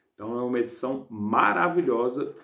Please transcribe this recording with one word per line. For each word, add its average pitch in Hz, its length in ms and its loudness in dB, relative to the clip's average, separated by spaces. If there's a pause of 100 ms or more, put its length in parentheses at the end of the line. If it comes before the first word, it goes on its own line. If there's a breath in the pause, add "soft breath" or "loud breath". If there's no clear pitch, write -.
(140 soft breath)
Então 110 220 -8
é 120 60 -2
uma 123 160 0
edição 127 500 -4
maravilhosa 131 1400 2